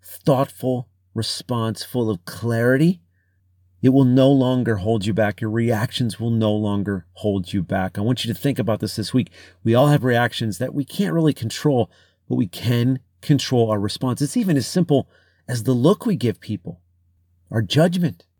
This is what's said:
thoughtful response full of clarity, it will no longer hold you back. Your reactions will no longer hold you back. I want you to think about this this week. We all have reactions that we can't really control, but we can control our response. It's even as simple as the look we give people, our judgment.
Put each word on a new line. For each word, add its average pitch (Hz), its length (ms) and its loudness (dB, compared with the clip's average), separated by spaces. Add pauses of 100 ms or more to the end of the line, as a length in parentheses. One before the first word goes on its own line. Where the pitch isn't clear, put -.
thoughtful 131 840 -2 (260)
response 113 680 -6
full 117 280 -2
of 101 160 -6
clarity, 127 760 0 (800)
it 127 80 4
will 135 160 6
no 131 260 6
longer 127 460 2
hold 98 300 -2
you 110 80 0
back. 107 260 0
Your 110 100 -4
reactions 113 720 -2
will 117 100 -2
no 110 220 2
longer 101 640 -2
hold 98 380 -2
you 101 100 0
back. 92 340 -4
I 101 60 -4
want 120 220 -2
you 113 80 -4
to - 60 -6
think 139 200 -2
about 107 220 -2
this - 160 -6
this - 180 -6
week. 143 160 0 (340)
We 113 100 2
all 131 120 6
have 143 180 4
reactions 117 540 0
that 123 160 -6
we 143 100 -4
can't 185 300 -4
really 160 180 2
control, 127 580 0 (380)
but 127 80 -2
we 127 100 0
can 120 520 0 (240)
control 123 480 2
our 104 100 0
response. 117 400 -4
It's 143 160 -4
even 190 200 0
as 117 100 -2
simple 165 420 0 (400)
as 120 140 -6
the 127 100 0
look 131 320 2
we 214 120 0
give 113 240 -2
people, - 420 -10 (680)
our 110 120 -2
judgment. 170 640 0 (140)